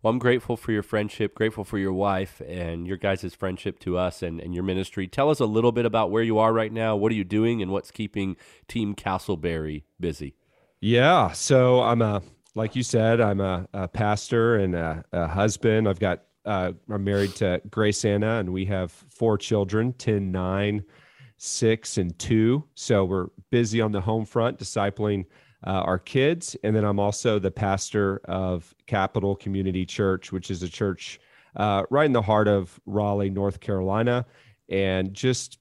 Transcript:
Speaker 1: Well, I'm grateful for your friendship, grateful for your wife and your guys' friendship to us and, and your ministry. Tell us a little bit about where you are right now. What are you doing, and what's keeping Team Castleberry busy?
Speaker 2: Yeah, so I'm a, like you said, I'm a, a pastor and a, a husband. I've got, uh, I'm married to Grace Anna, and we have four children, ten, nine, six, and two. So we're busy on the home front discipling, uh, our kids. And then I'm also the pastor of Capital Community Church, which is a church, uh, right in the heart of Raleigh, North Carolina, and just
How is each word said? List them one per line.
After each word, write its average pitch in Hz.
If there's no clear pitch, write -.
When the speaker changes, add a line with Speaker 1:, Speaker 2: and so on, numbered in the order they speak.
Speaker 1:
Well, 110
I'm 123
grateful 120
for -
your 104
friendship, 104
grateful 110
for 107
your 95
wife 95
and 85
your 95
guys' 95
friendship 92
to 90
us 90
and, 85
and 87
your 87
ministry. 95
Tell 143
us 147
a 123
little 113
bit 117
about 110
where 113
you 113
are 110
right 110
now. 110
What 104
are 110
you 101
doing, 110
and 92
what's 98
keeping 98
Team 104
Castleberry 82
busy? 76
Speaker 2:
Yeah, 120
so 127
I'm 117
a, 104
like 110
you 127
said, 117
I'm 101
a, 92
a 95
pastor 113
and 95
a, 82
a 85
husband. 107
I've 90
got, 92
uh, 92
I'm 104
married 101
to 90
Grace 107
Anna, 107
and 90
we 95
have 92
four -
children, 107
ten, 101
nine, 98
six, -
and 87
two. 117
So 101
we're 92
busy 117
on 107
the 101
home 110
front 117
discipling, 101
uh, -
our 92
kids. 151
And 107
then 104
I'm 101
also 104
the 95
pastor 98
of 92
Capital 98
Community 95
Church, 95
which 95
is 90
a 90
church, -
uh, 101
right 143
in 139
the 117
heart 107
of 98
Raleigh, 101
North 98
Carolina, 110
and 95
just -